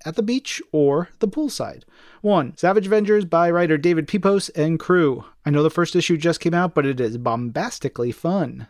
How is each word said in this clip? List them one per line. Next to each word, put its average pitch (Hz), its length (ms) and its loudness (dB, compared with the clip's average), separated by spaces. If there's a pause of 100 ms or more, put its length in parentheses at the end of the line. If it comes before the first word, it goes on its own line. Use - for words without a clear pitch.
at - 120 -10
the 226 80 0
beach 240 360 -4 (120)
or 151 380 2 (100)
the 214 80 0
poolside? 190 560 -6 (380)
One, 170 360 0
Savage 190 300 2
Avengers 208 380 2
by 170 260 2
writer 170 260 2
David 160 300 0
Pepose 196 420 0
and 160 300 -2
crew. 170 440 2 (220)
I 147 60 0
know 147 100 4
the 156 80 4
first 175 260 -2
issue 170 220 2
just 160 220 0
came 170 160 -2
out, 175 180 0
but 139 140 2
it 131 120 -2
is 117 200 -2
bombastically 120 960 -4
fun," 143 560 -4